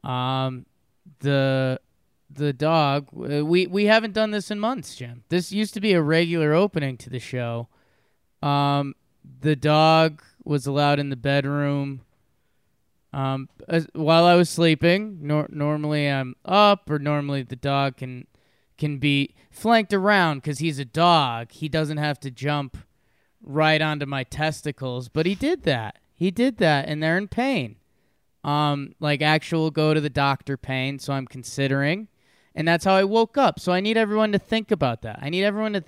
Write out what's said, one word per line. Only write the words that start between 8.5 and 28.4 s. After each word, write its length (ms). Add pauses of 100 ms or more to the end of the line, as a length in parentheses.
the 140
dog 680 (220)
was 240
allowed 320
in 100
the 60
bedroom, 840 (1080)
um, 380 (180)
as, 260
while 320
I 100
was 140
sleeping. 720
Nor-, 280
normally 600
I'm 260 (100)
up, 440
or 100
normally 440
the 120
dog 420
can, 300 (500)
can 220
be 340 (160)
flanked 440
around 500
'cause 160
he's 200
a 60
dog. 680
He 160
doesn't 300
have 240
to 100
jump 460 (640)
right 400
onto 240
my 180
testicles, 840
but 160
he 100
did 280
that. 340 (160)
He 160
did 280
that, 300
and 140
they're 160
in 100
pain. 500 (680)